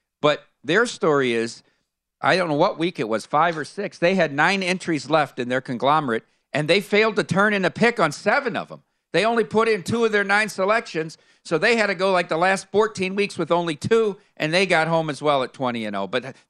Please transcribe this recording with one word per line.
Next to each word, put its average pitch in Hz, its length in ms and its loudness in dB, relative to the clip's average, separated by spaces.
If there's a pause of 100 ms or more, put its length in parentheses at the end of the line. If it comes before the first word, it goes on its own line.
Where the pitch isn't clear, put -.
(220)
But 147 240 0 (180)
their 185 220 2
story 143 480 0
is, 113 300 -4 (580)
I 147 160 2
don't 180 100 -2
know 147 80 -2
what 151 240 0
week 170 180 -4
it 117 120 -4
was, 107 160 -4
five 160 320 0
or 143 80 -8
six. - 320 -10
They 180 180 2
had 165 160 2
nine 175 320 2
entries 175 460 -2
left 151 280 0
in 123 120 -4
their 127 100 0
conglomerate, 131 640 0 (300)
and 147 160 -2
they 185 100 4
failed 208 380 0
to 160 80 0
turn 208 280 2
in 196 120 0
a 160 40 2
pick 233 300 0
on 151 140 2
seven 233 420 -2
of 87 140 -6
them. 76 140 -18 (280)
They 180 140 2
only 233 180 0
put 220 240 0
in 208 160 0
two 233 220 0
of 208 80 0
their 202 100 2
nine 202 240 2
selections, 185 720 -4 (260)
so 165 140 -2
they 226 180 2
had 214 120 2
to 196 80 -2
go, 190 180 0
like, 180 160 0
the 160 80 0
last 185 340 0
fourteen 196 440 0
weeks 202 220 -4
with 165 140 -4
only 170 240 0
two, 220 400 0 (220)
and 156 160 -2
they 190 120 2
got 165 220 2
home 165 220 0
as 139 120 -10
well 143 220 2
at 117 80 -6
twenty 120 320 -4
and 104 100 -6
oh. 98 140 -4
But 123 300 -6 (120)